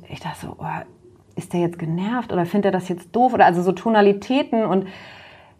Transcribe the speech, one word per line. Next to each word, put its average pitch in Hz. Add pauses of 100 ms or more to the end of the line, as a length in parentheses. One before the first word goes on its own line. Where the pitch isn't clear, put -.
(100)
ich -
dachte -
so, -
oh, - (720)
ist -
der 175
jetzt 170
genervt 185
oder 180
findet 202
er 190
das 180
jetzt -
doof? 247
Oder 262
also 175
so 185
Tonalitäten 220
und 190 (760)